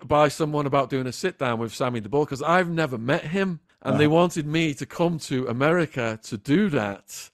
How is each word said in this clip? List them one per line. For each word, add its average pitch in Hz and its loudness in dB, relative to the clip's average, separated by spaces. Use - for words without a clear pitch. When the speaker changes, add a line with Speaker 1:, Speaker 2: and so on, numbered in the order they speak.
Speaker 1:
by 147 4
someone 151 -2
about 139 2
doing 131 -2
a 123 -8
sit - -4
down 120 -2
with 117 -4
Sammy 123 -2
the 101 -8
Bull, 143 2
'cause 131 -8
I've 175 2
never 156 -2
met 135 -2
him. 185 -2
And 139 0
they 151 6
Speaker 2:
Uh-huh. 151 4
Speaker 1:
wanted 170 2
me 156 0
to 135 -10
come 170 -2
to 127 -4
America 131 0
to 117 -8
do 180 2
that. 104 -4